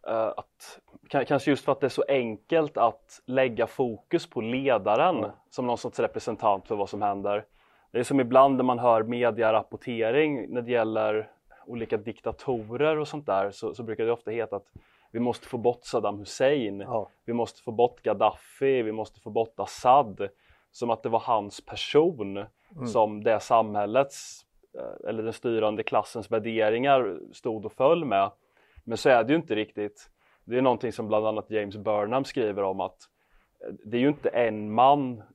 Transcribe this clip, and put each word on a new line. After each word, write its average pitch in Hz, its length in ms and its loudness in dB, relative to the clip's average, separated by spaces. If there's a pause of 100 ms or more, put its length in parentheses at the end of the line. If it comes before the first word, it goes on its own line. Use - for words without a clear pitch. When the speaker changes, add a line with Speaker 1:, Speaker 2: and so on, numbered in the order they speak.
Speaker 1:
Eh, 113 200 -2
att, - 520 -14 (300)
ka-, 135 160 0
kanske 143 260 2
just 131 140 0
för 147 60 2
att 131 80 0
det 139 80 0
är - 20 2
så - 180 -2
enkelt 135 720 0
att - 480 0
lägga 123 420 0
fokus 131 600 -4
på 120 120 -6
ledaren 123 760 2
Speaker 2:
Mm. 101 140 -4 (180)
Speaker 1:
som 127 180 -4
någon 120 100 0
sorts - 220 -8
representant 110 680 0
för 113 80 -2
vad 101 140 -2
som 104 120 -6
händer. 101 440 -2 (460)
Det 110 80 -2
är 123 40 0
som 139 160 2
ibland 131 380 6
när 127 60 0
man 123 160 2
hör 117 240 4
mediarapportering 117 1500 0
när 120 80 -4
det 117 100 -6
gäller 110 600 0 (340)
olika 113 320 -6
diktatorer 117 1000 -4
och 147 100 -4
sånt 147 180 -10
där, 98 260 0
så, 104 220 -8
så 120 100 -12
brukar 110 220 -4
det 117 60 0
ofta 117 200 -4
heta 110 240 -6
att 98 120 -10 (440)
vi 113 80 -6
måste 120 280 -2
få 127 100 -8
bort 117 280 0
Saddam 104 340 -2
Hussein, 113 600 0
Speaker 2:
Ja. 110 300 -6 (160)
Speaker 1:
vi 117 80 -4
måste 117 280 -4
få 120 100 -8
bort 120 300 2
Gaddafi, 113 800 0
vi 110 100 -2
måste 110 280 -8
få - 100 -16
bort 110 300 -2
Assad. 104 680 2 (420)
Som 120 180 -6
att 113 140 -2
det 120 60 -4
var 117 100 2
hans 104 460 -2
person 110 720 0 (380)
Speaker 2:
Mm. 131 120 -8
Speaker 1:
som 107 360 0
det 110 160 2
samhällets, 110 1080 0 (320)
eh, - 320 -12
eller 110 140 -6
den 110 100 -6
styrande 110 500 -2
klassens 110 480 -2
värderingar 113 880 2 (140)
stod 110 320 -6
och 107 80 -8
föll 160 320 2
med. 98 260 2 (520)
Men 117 140 -6
så 143 120 2
är 120 140 6
det 131 100 2
ju 165 60 4
inte 135 160 -4
riktigt. 104 540 -6 (340)
Det 117 140 -4
är 127 40 2
någonting 123 300 2
som 110 160 -8
bland 107 200 0
annat 107 240 -6
James 104 260 -4
Burnham 107 480 -2
skriver 104 380 -4
om, 95 160 -2
att, 92 180 -6 (680)
eh, - 80 -12 (120)
det 107 120 -4
är 123 40 2
ju 135 60 4
inte 147 220 -2
en 107 440 -2
man 127 500 2 (120)